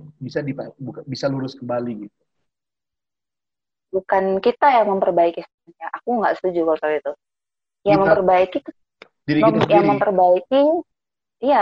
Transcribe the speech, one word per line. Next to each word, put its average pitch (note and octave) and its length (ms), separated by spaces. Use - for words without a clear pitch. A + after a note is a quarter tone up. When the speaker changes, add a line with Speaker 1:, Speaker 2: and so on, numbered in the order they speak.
Speaker 1:
bisa C#3 240
dipa-, B2+ 320
buka, A#2+ 320
bisa C#3 240
lurus C3+ 240
kembali A#2+ 500
gitu. - 140
Speaker 2:
Bukan F#3+ 520
kita B3 320
yang G#3+ 160
memperbaiki F3 480
sebenarnya. - 480
Aku A#3+ 160
nggak E3 200
setuju F3 280
kalau D#3 120
soal D3+ 200
itu. C#3+ 140
Yang G3+ 80
Speaker 1:
Kita. F#3+ 80
Speaker 2:
memperbaiki F#3 560
itu - 120
Speaker 1:
Diri D3 220
kita A3 100
Speaker 2:
mem-, A3 80
yang - 80
Speaker 1:
sendiri. G#3 240
Speaker 2:
memperbaiki, G3 680
iya, A3 160